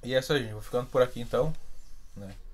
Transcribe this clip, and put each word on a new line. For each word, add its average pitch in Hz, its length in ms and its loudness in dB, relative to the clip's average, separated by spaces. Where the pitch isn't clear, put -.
E 123 140 -2
é 131 40 8
isso 131 140 0
aí, 139 80 4
gente. 107 120 -4
Vou 107 80 -6
ficando 123 280 -2
por 127 140 8
aqui, 123 180 0
então, 127 320 2
né? 98 200 -10